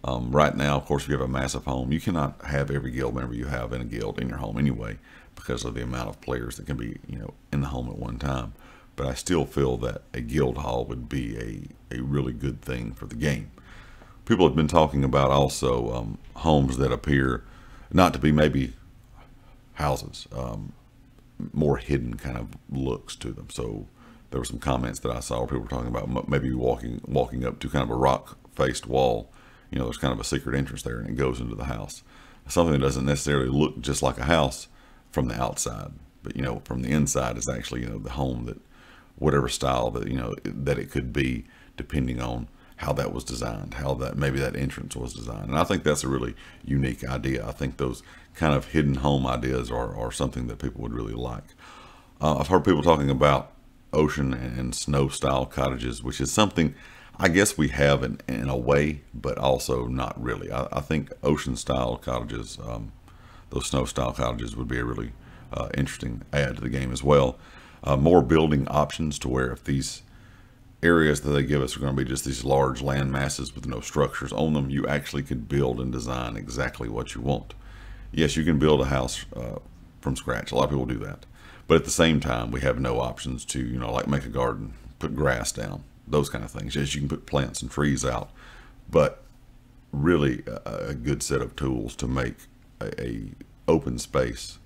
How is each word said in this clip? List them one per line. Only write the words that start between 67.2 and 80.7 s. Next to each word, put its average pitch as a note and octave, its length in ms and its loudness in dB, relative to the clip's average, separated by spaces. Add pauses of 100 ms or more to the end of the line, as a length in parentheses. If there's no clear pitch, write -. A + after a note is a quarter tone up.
Uh, C#2 140 4
more E2 240 8
building D2+ 460 4
options D2 500 0
to - 100 -6
where B1+ 240 0
if - 120 -12
these - 360 -2 (800)
areas D#2+ 380 6
that C#2+ 120 0
they C#2+ 100 4
give C#2 180 2
us B1+ 160 -2
are B1+ 40 -8
gonna C#2 120 -2
be C2 140 0
just C2 180 -4
these B1 180 -4
large C2+ 380 2
land C#2 320 0
masses C2+ 420 -4
with B1+ 120 -10
no A#1+ 160 -6
structures C#2 500 -2
on D2+ 220 2
them, C2+ 160 0
you C#2 160 0
actually C#2+ 360 -2
could B1+ 240 -6
build C2+ 320 0
and B1+ 140 -4
design B1 460 -4
exactly A#1+ 500 -6
what A#1 260 -6
you A1+ 60 -10
want. C2 320 -2 (600)
Yes, D2+ 220 2
you D#2+ 100 2
can D#2 140 6
build D2 220 8
a C2 60 2
house, C2+ 400 -2 (100)
uh, A#1 220 -8 (420)
from C#2 160 -2
scratch. - 360 -6
A - 20 -6
lot C2 100 4
of C#2+ 60 0